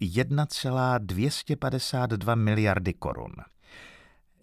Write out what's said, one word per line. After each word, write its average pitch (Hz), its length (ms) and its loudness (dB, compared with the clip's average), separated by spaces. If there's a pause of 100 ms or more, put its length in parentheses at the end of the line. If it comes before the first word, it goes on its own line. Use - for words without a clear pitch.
jedna 127 460 0
celá 127 520 0
dvě 101 320 -2
stě - 260 -4
padesát 127 540 -2
dva 110 240 2
miliardy 107 580 4
korun. 57 400 -6 (1080)